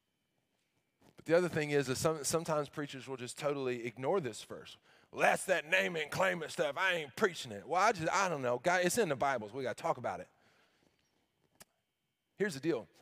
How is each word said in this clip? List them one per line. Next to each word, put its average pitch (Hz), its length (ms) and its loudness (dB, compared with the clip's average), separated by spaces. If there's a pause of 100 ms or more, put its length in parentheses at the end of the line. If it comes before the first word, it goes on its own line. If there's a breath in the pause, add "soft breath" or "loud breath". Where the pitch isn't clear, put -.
(1160)
But - 120 -20
the 160 100 8
other 180 100 6
thing 151 240 0
is, 143 160 4
is 127 100 0
some, 160 280 0
sometimes 160 420 0
preachers 139 400 -8
will 135 80 -8
just 123 220 -10
totally 131 480 -2
ignore 131 340 -2
this 123 240 -6
verse. - 320 -16 (380 soft breath)
"Well, 139 100 -2
that's - 240 4
that 156 220 2
name 185 280 2
and 147 120 -4
claim 180 320 0
it 147 100 -8
stuff. 147 260 -2
I 185 160 2
ain't 156 240 -4
preaching 175 340 0
it." 101 160 -10
Well, 165 140 2
I 214 100 6
just, 165 220 0
I 190 160 2
don't 151 120 -2
know. 123 220 0
God, 180 220 2
it's 180 120 2
in 180 120 2
the 139 80 2
Bibles. 120 340 0
We 131 100 -8
gotta 113 140 -4
talk 160 220 -2
about 117 240 -6
it. - 80 -14 (2000 soft breath)
Here's 196 160 0
the 135 80 -8
deal. 135 260 -2 (140)